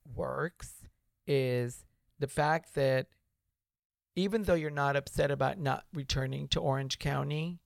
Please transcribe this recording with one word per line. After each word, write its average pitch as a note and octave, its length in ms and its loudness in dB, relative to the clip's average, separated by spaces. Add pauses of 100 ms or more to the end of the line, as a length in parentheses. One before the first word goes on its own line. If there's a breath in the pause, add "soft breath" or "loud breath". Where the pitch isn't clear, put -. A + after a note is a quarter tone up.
(140)
works - 720 -6 (400)
is B2 580 0 (340)
the C#3 100 -2
fact D#3 460 0
that C3+ 340 2 (1040)
even G3+ 300 2
though F3+ 100 6
you're D#3 160 0
not C#3+ 260 2
upset C#3 340 0
about C#3 280 0
not C#3 340 0
returning C#3 560 -2
to - 120 0
Orange C3+ 380 0
County, D3 680 -2